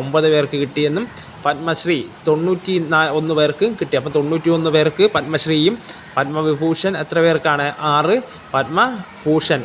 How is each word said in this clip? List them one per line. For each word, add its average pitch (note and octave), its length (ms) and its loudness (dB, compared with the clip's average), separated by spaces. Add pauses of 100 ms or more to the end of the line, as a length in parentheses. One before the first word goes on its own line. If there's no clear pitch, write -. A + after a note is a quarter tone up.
ഒമ്പത് D3 320 2
പേർക്ക് D3 300 0
കിട്ടിയെന്നും D3 420 -2 (400)
പത്മശ്രീ D#3 540 -2 (280)
തൊണ്ണൂറ്റി F3 480 0 (180)
നാ-, D#3 260 2
ഒന്ന് D#3 200 -2
പേർക്ക് D3+ 280 2 (140)
കിട്ടി. D3+ 200 -2
അപ്പം C#3 180 -6
തൊണ്ണൂറ്റിയൊന്ന് D#3+ 580 2
പേർക്ക് D#3 380 4
പത്മശ്രീയും D#3 640 0 (400)
പത്മവിഭൂഷൺ D#3 760 0 (100)
എത്ര D#3+ 240 -2
പേർക്കാണ്? D3 420 2 (260)
ആറ്, D#3 220 2 (380)
പത്മഭൂഷൺ D#3+ 1120 0